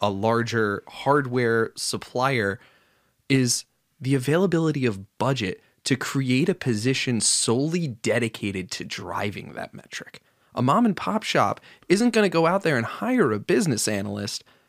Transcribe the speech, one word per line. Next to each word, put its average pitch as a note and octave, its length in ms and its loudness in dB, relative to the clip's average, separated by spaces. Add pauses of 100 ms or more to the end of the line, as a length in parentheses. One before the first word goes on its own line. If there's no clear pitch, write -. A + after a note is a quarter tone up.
a G#2 80 2
larger A2 800 0
hardware B2 880 0
supplier A#2+ 840 -2 (720)
is C3 360 2 (340)
the C3+ 160 0
availability D#3 720 2
of G2 320 -6
budget A2+ 420 -2 (220)
to C3+ 120 2
create C3 540 0
a F3+ 60 0
position A#2+ 640 0
solely D#3 680 0
dedicated G#2 800 -4
to - 120 -10
driving F#2+ 680 -8
that - 220 -12
metric. - 460 -16 (340)
A A#2+ 80 -2
mom F#3 240 4
and F#3 100 0
pop G3+ 240 -2
shop - 400 0 (280)
isn't A3 200 4
gonna G#3+ 180 4
go E3 200 2
out G3 160 0
there D3+ 140 2
and A2+ 100 0
hire A3 440 0
a G#2 80 -2
business E3+ 480 0
analyst G#2 560 -4 (260)